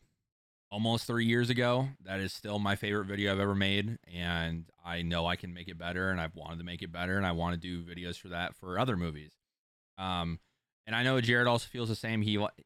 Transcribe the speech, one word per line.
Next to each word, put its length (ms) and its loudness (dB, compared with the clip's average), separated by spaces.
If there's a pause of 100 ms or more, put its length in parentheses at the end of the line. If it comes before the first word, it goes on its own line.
(680)
almost 380 2
three 180 2
years 240 4
ago. 380 4 (140)
That 180 -4
is 140 -2
still 260 -4
my 160 2
favorite 300 0
video 260 2
I've 80 4
ever 160 4
made, 500 2
and 640 -2 (140)
I 180 -4
know 240 0
I 100 0
can 180 -8
make 140 -14
it 100 -10
better, 340 -2
and 80 0
I've 160 -4
wanted 220 -10
to 60 -8
make 180 -8
it 100 -8
better, 260 -2
and 80 2
I 60 2
wanna 260 0
do 260 -6
videos 340 -8
for 120 -16
that 260 -4
for 220 -6
other 200 2
movies. 400 -6 (600)
Um, 420 -2 (460)
and 100 -4
I 80 2
know 180 4
Jared 260 4
also 200 2
feels 220 -4
the 60 -2
same. 260 -2
He 160 2
li-, 100 0 (180)